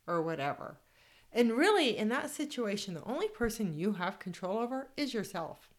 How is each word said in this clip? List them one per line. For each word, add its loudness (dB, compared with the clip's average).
or 2
whatever. -4
And 4
really, 6
in 2
that 0
situation, -2
the -6
only -2
person 0
you 0
have -2
control -4
over -4
is -2
yourself. -6